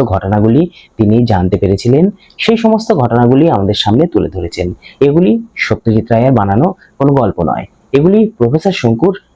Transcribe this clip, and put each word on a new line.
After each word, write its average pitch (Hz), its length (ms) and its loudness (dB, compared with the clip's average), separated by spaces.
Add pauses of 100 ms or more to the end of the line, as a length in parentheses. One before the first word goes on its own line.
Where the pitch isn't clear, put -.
(120)
ঘটনাগুলি 104 500 2 (340)
তিনি 107 200 2 (160)
জানতে 92 260 0
পেরেছিলেন, 117 480 0 (340)
সেই 226 180 0
সমস্ত 220 320 -2 (120)
ঘটনাগুলি 123 440 2 (100)
আমাদের 101 280 -2
সামনে 117 240 0
তুলে 87 220 -4
ধরেছেন। 87 380 -8 (340)
এগুলি 160 300 2 (340)
সত্যজিৎ 110 440 -2
রায়ের 120 300 2
বানানো 101 280 0 (300)
কোনো 143 160 0
গল্প 120 240 0 (120)
নয়, 58 160 -6 (280)
এগুলি 175 260 2 (160)
প্রফেসর 151 440 0
শঙ্কুর 117 340 0 (220)